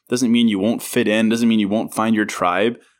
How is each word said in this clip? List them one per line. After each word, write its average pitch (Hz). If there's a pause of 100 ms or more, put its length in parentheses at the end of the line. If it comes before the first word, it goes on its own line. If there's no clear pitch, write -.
doesn't 123
mean 117
you 101
won't 110
fit 117
in, 110
doesn't 117
mean 113
you 101
won't 110
find 110
your 104
tribe. 101 (240)